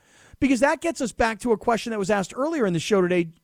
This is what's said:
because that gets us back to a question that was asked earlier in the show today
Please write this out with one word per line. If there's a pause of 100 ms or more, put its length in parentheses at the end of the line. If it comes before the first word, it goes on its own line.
(400)
because
that
gets
us
back
to
a
question
that
was
asked
earlier
in
the
show
today (140)